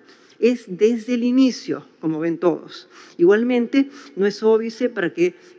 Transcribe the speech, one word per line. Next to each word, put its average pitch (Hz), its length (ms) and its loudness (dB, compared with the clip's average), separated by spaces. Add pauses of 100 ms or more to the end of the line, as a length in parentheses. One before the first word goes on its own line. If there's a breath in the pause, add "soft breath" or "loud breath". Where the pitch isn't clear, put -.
(400 soft breath)
es 240 260 0
desde 214 480 -2
el 233 80 -2
inicio, 247 640 0 (140)
como 160 180 -4
ven 165 200 -4
todos. - 500 -4 (300 soft breath)
Igualmente, 240 720 2 (280 loud breath)
no 190 100 0
es 202 160 -4
óbice 226 460 0
para 190 260 -4
que 175 220 -2 (220 soft breath)